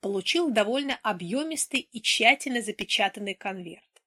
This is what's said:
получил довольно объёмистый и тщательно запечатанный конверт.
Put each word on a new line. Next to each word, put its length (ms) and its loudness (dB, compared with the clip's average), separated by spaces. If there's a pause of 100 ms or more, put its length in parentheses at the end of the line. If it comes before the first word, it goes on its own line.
получил 480 0
довольно 540 2
объёмистый 760 -2
и 220 -10
тщательно 600 4
запечатанный 760 -2
конверт. 480 -10 (240)